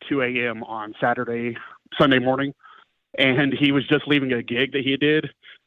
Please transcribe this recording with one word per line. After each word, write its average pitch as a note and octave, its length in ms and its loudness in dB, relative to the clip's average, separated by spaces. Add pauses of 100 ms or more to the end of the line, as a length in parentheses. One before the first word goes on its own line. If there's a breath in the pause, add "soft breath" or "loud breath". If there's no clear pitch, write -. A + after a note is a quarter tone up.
two C#3 140 0
A B2 260 -2
M A2+ 160 -6
on A2 380 -10
Saturday, A#2+ 560 -2 (400 loud breath)
Sunday C3+ 220 4
morning, C3 340 0 (640 loud breath)
and C3+ 360 2
he C#3 180 2
was C#3 160 0
just D3 200 0
leaving C#3 260 2
a A#2 100 -2
gig A#2+ 300 -2
that C#3 100 -2
he C3+ 140 0
did. D3+ 320 2 (380 loud breath)